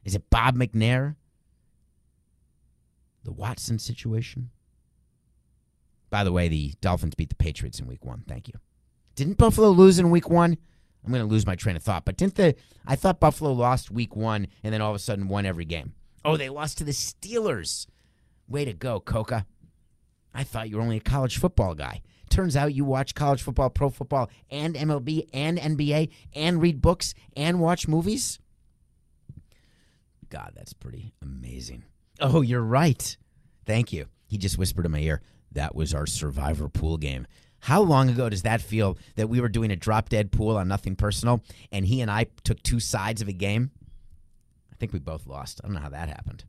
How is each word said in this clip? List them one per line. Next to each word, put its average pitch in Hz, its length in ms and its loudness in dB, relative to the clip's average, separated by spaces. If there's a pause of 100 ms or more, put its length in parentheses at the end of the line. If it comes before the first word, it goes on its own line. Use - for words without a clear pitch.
Is 95 100 -4
it - 160 -4
Bob 123 260 4
McNair? 127 600 2 (2000)
The - 80 -12
Watson 113 480 -6
situation? 117 720 -6 (1600)
By 101 120 0
the 92 80 2
way, 87 180 4
the 76 320 -2
Dolphins 87 340 0
beat 76 140 -4
the - 60 -4
Patriots - 440 -4
in 62 80 -10
week 62 180 -14
one. 62 220 -12
Thank - 200 -12
you. - 60 -18 (600)
Didn't 156 240 -4
Buffalo 220 320 8
lose 185 260 10
in 175 140 6
week 170 180 4
one? 170 280 4 (480)
I'm 113 80 -2
gonna 120 120 0
lose 107 200 4
my 95 100 -2
train 87 220 -4
of 78 60 -10
thought. 90 200 -2
But 92 140 -2
didn't 190 180 0
the, 175 200 6 (300)
I 139 120 0
thought 185 240 2
Buffalo 151 320 4
lost 123 380 0
week 117 220 -4
one 107 340 -2 (140)
and 107 120 -6
then 107 80 -2
all 107 80 -2
of 104 60 -4
a 101 40 -6
sudden 98 300 -6
won 101 160 -2
every 87 180 -4
game. 80 300 -8 (320)
Oh, 151 100 2
they 139 140 -4
lost 147 300 -8
to 135 40 -6
the 143 80 -6
Steelers. 185 960 -6 (640)
Way 143 160 -4
to 117 80 -8
go, 107 260 -6
Coca. 110 460 -4 (880)
I 113 100 -6
thought 113 260 -10
you 104 80 -6
were 110 40 -2
only 113 160 -2
a 110 40 -6
college 131 360 0
football - 380 2
guy. 67 260 -10 (280)
Turns 170 280 2
out 147 160 2
you 135 100 0
watch 135 320 -2
college 143 260 2
football, 131 280 0
pro - 200 0
football, 123 400 -2 (200)
and 151 260 -6
M 151 160 0
L 147 80 0
B, 156 340 -4
and 156 240 -2
N 151 180 -2
B 143 180 0
A, 156 160 2 (240)
and 160 280 0
read 160 200 2
books, - 320 2 (220)
and 170 240 0
watch 170 280 0
movies. 180 520 0 (1900)
God, 50 260 -14
that's - 180 -20
pretty 64 480 -16
amazing. 64 640 -14 (360)
Oh, 143 220 4
you're 123 200 0
right. 131 560 2 (480)
Thank 113 280 0
you. 76 140 -8 (180)
He 104 120 -6
just 95 200 -2
whispered 87 280 0
in 82 60 0
my 76 80 0
ear, 76 220 0 (300)
"That 73 220 -4
was 78 200 -2
our 76 120 -2
Survivor 73 600 -4
pool 80 300 -2
game." 67 300 -6 (340)
How 160 200 4
long 135 280 6
ago 120 200 0
does 95 140 -4
that 113 180 0
feel 104 360 -2 (180)
that 110 140 -2
we 123 120 2
were 120 80 0
doing 110 220 0
a 95 40 -2
drop 110 340 0
dead 107 220 0
pool 110 260 2
on 92 100 0
Nothing 95 280 -2
Personal, 107 480 0 (280)
and 95 140 -2
he 127 160 2
and 107 100 -2
I 113 160 0 (160)
took - 180 -2
two 120 180 0
sides 107 420 -4
of 104 60 -6
a 101 60 -6
game? 101 380 0 (1000)
I - 40 -20
think - 180 -8
we 92 60 -4
both 76 260 -12
lost. 69 380 -14
I - 40 -12
don't 101 60 -6
know 80 80 -8
how 73 80 -10
that 76 180 -10
happened. - 420 -12